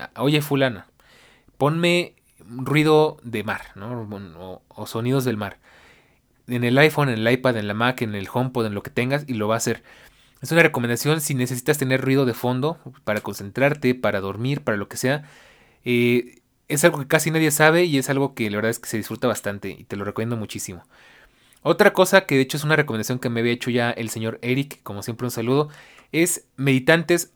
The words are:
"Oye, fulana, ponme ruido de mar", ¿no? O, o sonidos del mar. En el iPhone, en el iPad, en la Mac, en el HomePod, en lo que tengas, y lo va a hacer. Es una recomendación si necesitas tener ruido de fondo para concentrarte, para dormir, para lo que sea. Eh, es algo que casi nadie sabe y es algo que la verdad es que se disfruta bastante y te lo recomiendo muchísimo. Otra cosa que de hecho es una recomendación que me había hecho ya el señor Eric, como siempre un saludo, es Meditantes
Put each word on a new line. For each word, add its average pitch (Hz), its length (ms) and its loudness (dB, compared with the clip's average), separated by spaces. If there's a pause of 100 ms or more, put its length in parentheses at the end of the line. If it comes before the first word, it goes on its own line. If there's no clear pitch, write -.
(160)
"Oye, 147 260 0
fulana, 135 460 -2 (720)
ponme 170 580 2 (240)
ruido 151 840 2
de 110 200 -6
mar", - 320 -8
¿no? 110 320 -10 (300)
O, 92 300 -14
o 107 200 -14
sonidos 123 380 0
del 117 120 -2
mar. 101 220 -8 (880)
En 120 160 -2
el 123 140 4
iPhone, 147 320 4
en 113 100 -2
el 113 120 2
iPad, 127 260 0
en 104 100 -4
la 104 60 -4
Mac, 120 280 -2
en 110 140 -6
el 98 160 -6
HomePod, 127 340 -2
en 107 80 -4
lo 101 100 -6
que - 80 -14
tengas, 135 360 -4
y 131 80 -6
lo 104 120 -2
va 110 80 2
a - 20 -2
hacer. 113 260 -4 (580)
Es 127 100 -8
una 165 100 4
recomendación 143 600 2
si 147 140 -2
necesitas 127 420 0
tener 131 240 0
ruido 135 240 4
de 120 80 0
fondo 127 460 -2 (260)
para 107 160 -2
concentrarte, 123 760 0
para 104 240 -2
dormir, 113 440 -4
para 107 140 -2
lo 101 120 -6
que - 80 -10
sea. 143 260 -2 (600)
Eh, 120 560 2 (260)
es 143 160 -2
algo 160 160 4
que 135 80 -8
casi 160 240 0
nadie 160 200 2
sabe 160 340 4
y 151 120 2
es 131 120 0
algo 139 260 0
que 110 140 -4
la 101 80 -2
verdad 110 140 0
es - 80 -6
que - 100 -16
se 113 80 -4
disfruta 110 300 -4
bastante 101 420 -4
y - 160 -14
te - 100 -10
lo 101 80 -6
recomiendo 110 320 -4
muchísimo. 101 480 -10 (840)
Otra 170 280 6
cosa 190 320 6
que 143 100 2
de 135 60 6
hecho 135 160 -2
es 147 80 -6
una 151 100 4
recomendación 123 440 0
que 127 100 -4
me 117 100 -2
había 120 140 2
hecho 120 180 -4
ya 120 180 2
el 117 200 -4
señor 113 320 -4
Eric, 131 420 -2
como 101 180 -10
siempre 120 240 -6
un 120 60 -4
saludo, 135 380 0 (420)
es 170 340 -2 (120)
Meditantes 151 800 2